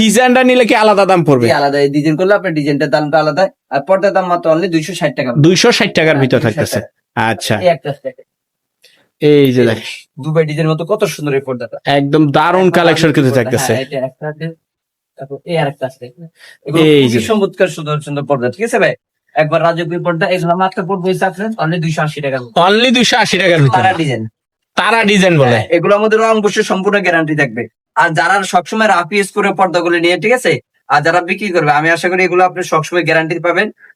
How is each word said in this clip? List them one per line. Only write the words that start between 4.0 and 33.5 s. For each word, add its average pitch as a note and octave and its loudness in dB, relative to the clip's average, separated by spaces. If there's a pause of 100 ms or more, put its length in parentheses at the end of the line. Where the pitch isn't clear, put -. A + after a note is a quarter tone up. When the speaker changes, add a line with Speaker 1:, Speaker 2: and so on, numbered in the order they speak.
Speaker 2:
দাম F3+ 0
মাত্র E3+ -2
only F3+ -2
দুইশো D#3+ -4
ষাট D3 -2
টাকা। B2+ -4 (160)
Speaker 1:
দুইশো F#3 4 (100)
ষাট G3+ 0
টাকার D#3+ 2
Speaker 2:
হ্যাঁ, C#3+ 2
Speaker 1:
ভিতর C3 2
Speaker 2:
দুইশো A#2 0
ষাট G#2+ -2
Speaker 1:
থাকতেছে। - -4
Speaker 2:
টাকা। - -12 (420)
Speaker 1:
আচ্ছা। - -4 (100)
Speaker 2:
এই F3+ 2
একটা - -8
আছে - -16
দেখেন। - -14 (960)
Speaker 1:
এই D3 6
যে B2 4
Speaker 2:
এই A#2 4
Speaker 1:
দেখেন। A2 -4 (340)
Speaker 2:
দুবাই D#3 0
ডিজাইনের D#3 -2
মতো D#3+ -4
কত G#3 -2 (120)
সুন্দর D3 -6
এই C3+ -4
পর্দাটা। A#2+ -10 (220)
Speaker 1:
একদম C#3+ 2 (140)
দারুণ F3 2
Speaker 2:
একটা E3+ 0
Speaker 1:
কালেকশন E3 2
কিন্তু C3+ 4
Speaker 2:
পর্দা। C3+ 2
Speaker 1:
থাকতেছে। A#2 -2
Speaker 2:
হ্যাঁ, C3 -2
এটা C#3+ -10 (120)
একটা - -16
আছে। D#3 -10 (720)
তারপর C#3 -14 (140)
এই E3 -4
আরেকটা C#3 -6
আছে - -18
দেখেন। E3 -20 (440)
এগুলো D#3+ 0
Speaker 1:
এই D3+ 6
Speaker 2:
খুবই A#2+ 2
Speaker 1:
যে। A#2+ 0
Speaker 2:
চমৎকার G3+ 0
সুন্দর D3+ -4 (100)
সুন্দর C#3+ -6
পর্দা, B2 -2
ঠিক F#3+ -6
আছে A#3 -4
ভাই? B2+ 0 (400)
একবার D#3 0
রাজকীয় E3+ -4
পর্দা, E3+ -2 (100)
এগুলো E3+ -2
মাত্র F#3 -2 (100)
পড়বে F#3 -4
হচ্ছে F#3 -2
আপনার F#3+ -8 (140)
only E3 -2
দুইশো D#3+ -4
আশি D3+ -8
টাকার C3 -4
মতো। A#2+ -16 (120)
Speaker 1:
Only A3+ 2
দুইশো B3 2
আশি G3 0
টাকার E3+ 2
ভিতরে। C3 2
Speaker 2:
পাড়া F#3+ 2
ডিজাইন। B2+ -4 (560)
Speaker 1:
তারা G#3+ 0
ডিজাইন G3 4
বলে। B2+ 4
Speaker 2:
হ্যাঁ, A2+ 0
এগুলোর F#3 2
মধ্যে A3 2
রং A3 2
বুশের G#3 0
সম্পূর্ণ G3 -2
গ্যারান্টি E3 -2
থাকবে। A#2+ -4 (320)
আর E3 0
যারা F3 0
সবসময় G#3+ 0
রাফ F3 0
ইউজ G3+ -2
করে G3+ -2
পর্দাগুলো E3+ 0
নিয়ে, F3 2
ঠিক G#3+ -2
আছে? G3 0 (360)
আর D3+ 2
যারা E3 2
বিক্রি F#3+ -6
করবে, D#3+ 2
আমি D#3 0
আশা E3+ -2
করি F#3 0
এগুলো F3+ 2
আপনি F3+ -2
সবসময় F3 -2
গ্যারান্টি E3 -2
পাবেন, F3 -2 (260)